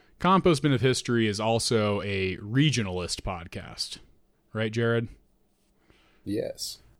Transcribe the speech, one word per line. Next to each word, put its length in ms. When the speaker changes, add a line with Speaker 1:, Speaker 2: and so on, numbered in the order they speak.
Speaker 1:
Compost 440
Bin 100
of 80
History 480
is 120
also 600
a 380
regionalist 840
podcast. 800
Right, 180
Jared? 360
Speaker 2:
Yes. 540